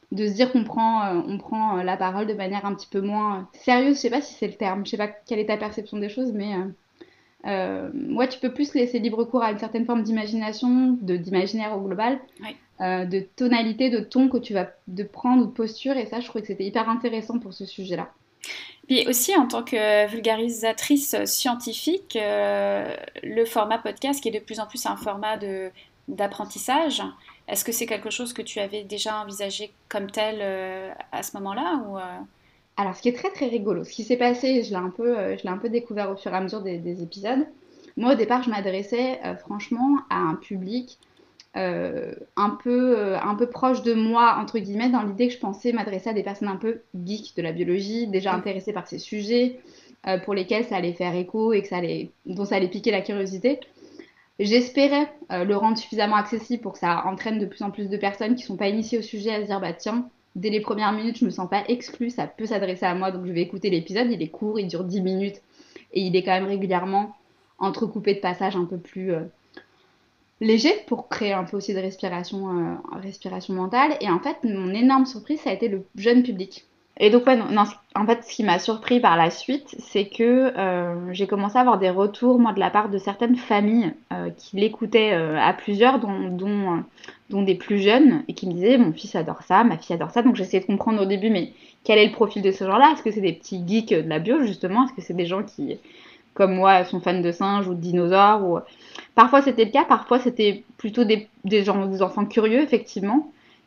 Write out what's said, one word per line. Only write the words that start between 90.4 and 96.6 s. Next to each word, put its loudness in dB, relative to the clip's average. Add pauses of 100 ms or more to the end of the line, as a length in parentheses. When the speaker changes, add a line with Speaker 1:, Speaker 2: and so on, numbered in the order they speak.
Speaker 1:
de -10
comprendre 0
au 4
début, 2
mais 0 (320)
quel 6
est 10
le 0
profil 0
de 6
ces -4
gens-là ? 8
Est-ce -2
que 0
c'est -2
des 2
petits -8
geeks 2
de 2
la 2
bio, 2
justement ? 2
Est-ce -2
que -12
c'est -10
des 0
gens -2
qui, -8 (560)
comme 4
moi, 6